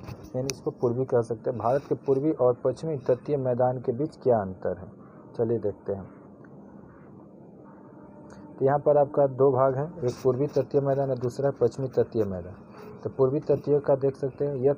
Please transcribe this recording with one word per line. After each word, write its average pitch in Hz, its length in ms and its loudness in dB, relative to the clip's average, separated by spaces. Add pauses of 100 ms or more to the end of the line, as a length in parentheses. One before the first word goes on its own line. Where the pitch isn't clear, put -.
(360)
यानी 131 160 -4
इसको - 200 -6
पूर्वी 127 340 0
कह 123 160 2
सकते 117 280 -4
हैं, 123 100 -4
भारत 127 300 0
के 151 60 0
पूर्वी 139 360 2
और 123 320 2
पश्चिमी 143 340 -2 (100)
तटीय 139 300 0
मैदान 127 440 0
के 127 100 -2
बीच 143 260 -4
क्या 117 240 2
अंतर 92 360 -6
है? 90 140 -16 (460)
चलिए 117 220 0
देखते 101 340 -4
हैं। 95 160 -10 (2500)
तो 135 60 2
यहाँ 143 140 2
पर 147 180 4
आपका 143 300 2
दो 135 240 4
भाग 135 240 2
है, 139 100 -2
एक 160 280 -4 (100)
पूर्वी 131 240 2
तटीय 143 340 0
मैदान 139 280 0
और 127 80 -2
दूसरा 131 340 -2
पश्चिमी 127 360 0
तटीय 113 380 0
मैदान। 92 380 -8 (400)
तो 110 60 -6
पूर्वी 131 300 2
तटीय 143 400 0
का 143 160 2
देख 135 200 0
सकते 139 300 -4
हैं, 143 100 -4
यह 135 220 4